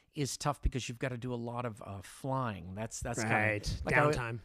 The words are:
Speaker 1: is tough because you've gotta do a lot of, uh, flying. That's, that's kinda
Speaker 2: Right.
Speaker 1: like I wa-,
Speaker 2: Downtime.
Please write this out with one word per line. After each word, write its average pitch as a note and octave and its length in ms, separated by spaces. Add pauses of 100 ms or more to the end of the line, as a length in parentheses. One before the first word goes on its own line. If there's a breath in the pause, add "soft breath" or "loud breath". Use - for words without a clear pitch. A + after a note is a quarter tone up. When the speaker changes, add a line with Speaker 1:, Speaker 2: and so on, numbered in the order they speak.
(140 soft breath)
Speaker 1:
is C#3+ 220
tough - 260
because C3 260
you've A#2+ 120
gotta B2+ 180
do B2 160
a - 20
lot A#2+ 300
of, G#2+ 180
uh, G2 160
flying. G#2+ 760
That's, A2+ 240
that's B2 180
kinda A2+ 160
Speaker 2:
Right. G#2+ 500
Speaker 1:
like C3+ 120
I D3 100
wa-, D3+ 60
Speaker 2:
Downtime. A#2+ 320